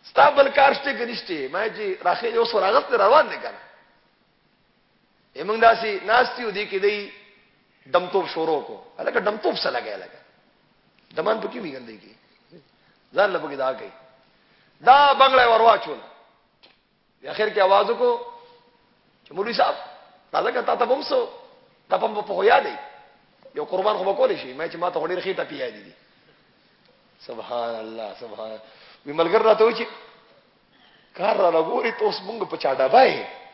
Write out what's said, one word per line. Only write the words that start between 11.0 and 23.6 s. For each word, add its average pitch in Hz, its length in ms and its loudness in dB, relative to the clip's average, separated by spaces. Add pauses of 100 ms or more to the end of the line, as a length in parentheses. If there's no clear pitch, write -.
دمان 202 260 -2
په 202 60 -8
کې 247 100 -12
وي 180 140 -12
ګندۍ 117 300 -16
کې؟ - 120 -20 (1000)
ځان 196 180 4
له 165 60 -2
پکې 147 160 -8
دا 131 180 -2
کوي. - 180 -12 (880)
دا 277 320 8
بنګله 262 280 6
یې 240 60 6
ور 226 140 4
واچوله. 196 460 2 (1120)
بیا 139 100 -12
اخر 214 180 -2
کې 208 100 -2
آواز 196 300 4
وکړو 233 280 0 (1080)
چې، - 40 -20
«مولوي 202 220 -6
صاحب، - 220 0 (580)
راځه 185 200 -2
که 247 80 -2
تا 240 140 -2
ته 233 100 0
به 240 100 2
هم 294 80 -8
څه، 254 240 -2 (640)
تا 190 80 0
په، 214 100 -2
په 208 260 -8
خو 185 100 -2
یاد 233 200 4
دی. - 120 -8 (800)
یو 147 100 -8